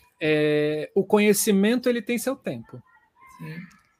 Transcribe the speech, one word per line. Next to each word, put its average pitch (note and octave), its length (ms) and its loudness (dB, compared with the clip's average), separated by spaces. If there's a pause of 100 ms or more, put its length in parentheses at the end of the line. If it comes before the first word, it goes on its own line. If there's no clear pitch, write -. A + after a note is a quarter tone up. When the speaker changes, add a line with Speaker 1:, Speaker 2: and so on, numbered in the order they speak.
(200)
Speaker 1:
é, D3+ 760 0
o G3 100 2
conhecimento, G#3 840 2
ele A#3+ 140 0
tem A#3+ 160 -4
seu C4 180 -4
tempo. B2 460 -12 (560)
Speaker 2:
Sim. D#3+ 240 -14 (380)